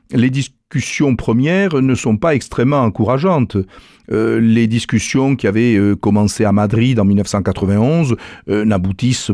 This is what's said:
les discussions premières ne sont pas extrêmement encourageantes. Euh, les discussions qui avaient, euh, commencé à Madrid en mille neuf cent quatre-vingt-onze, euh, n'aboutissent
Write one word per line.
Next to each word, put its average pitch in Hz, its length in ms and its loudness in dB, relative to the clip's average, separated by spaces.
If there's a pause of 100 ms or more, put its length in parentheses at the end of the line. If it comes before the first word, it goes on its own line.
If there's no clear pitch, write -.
(100)
les 127 200 2
discussions 135 840 -4
premières 151 640 0
ne 131 140 2
sont 110 220 -2
pas 160 180 0
extrêmement 135 480 0
encourageantes. 123 760 0 (560)
Euh, 113 260 0
les 113 280 4
discussions 123 680 0
qui - 120 -4
avaient, 110 300 2
euh, 101 200 2
commencé 104 480 0
à 101 80 2
Madrid 110 480 2
en 98 40 2
mille 101 120 4
neuf 101 100 0
cent 101 160 -4
quatre-vingt-onze, 107 720 0 (320)
euh, 107 160 0
n'aboutissent 104 680 -2